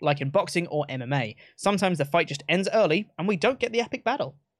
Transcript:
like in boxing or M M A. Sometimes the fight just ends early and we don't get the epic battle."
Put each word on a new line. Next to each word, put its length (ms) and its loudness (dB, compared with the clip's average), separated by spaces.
like 180 2
in 80 -2
boxing 380 0
or 240 -4
M 100 -6
M 140 -4
A. 200 -2
Sometimes 400 2
the 80 0
fight 240 2
just 180 -8
ends 280 2
early 340 2
and 80 -2
we 120 0
don't 200 2
get 140 -4
the 80 0
epic 240 -6
battle." 320 -2